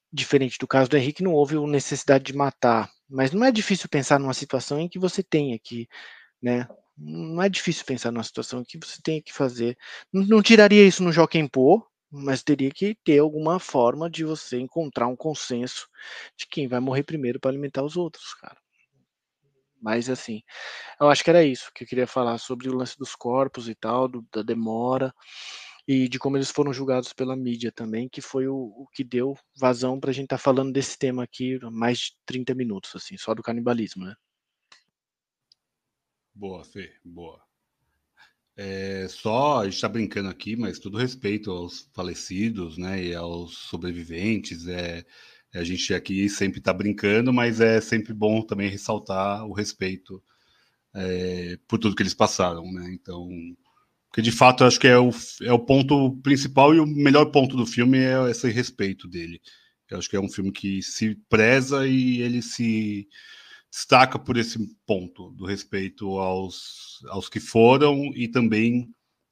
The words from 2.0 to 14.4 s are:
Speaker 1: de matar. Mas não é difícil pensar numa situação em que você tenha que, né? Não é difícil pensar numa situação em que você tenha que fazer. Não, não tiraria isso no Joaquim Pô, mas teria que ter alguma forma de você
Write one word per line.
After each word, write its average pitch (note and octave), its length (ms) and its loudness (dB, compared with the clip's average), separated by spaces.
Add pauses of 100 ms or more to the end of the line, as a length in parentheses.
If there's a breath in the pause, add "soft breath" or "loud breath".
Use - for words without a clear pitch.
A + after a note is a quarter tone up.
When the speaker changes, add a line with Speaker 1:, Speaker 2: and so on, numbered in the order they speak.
Speaker 1:
de C3+ 100 -10
matar. B2 560 0 (180)
Mas C3 220 0
não G3+ 140 0
é C4+ 60 4
difícil G#3 380 -2
pensar C#3+ 300 2
numa C3+ 140 -4
situação C#3+ 460 -6
em E3+ 100 -4
que F#3 100 -12
você F#3 240 -2
tenha C#3+ 340 -2
que, A#2 300 -12 (540 loud breath)
né? B2 260 -2 (300)
Não D#3+ 440 -8
é F#3+ 80 2
difícil - 360 -4
pensar A#2+ 260 -4
numa A#2 120 -6
situação B2+ 380 -10
em A#2+ 40 -12
que - 120 -20
você - 240 -18
tenha D#3+ 200 -4
que - 120 -20
fazer. B2 440 -2 (340 loud breath)
Não, G3 140 2
não G#3+ 180 6
tiraria G#3 420 10
isso F#3+ 160 6
no F3+ 120 2
Joaquim D#3+ 340 4
Pô, C#3 380 6 (260)
mas C#3 320 -4
teria C3+ 280 2
que G#3 320 -4
ter D3 160 6
alguma D#3 400 0
forma C#3 500 0
de D#3+ 160 -8
você D3+ 340 -6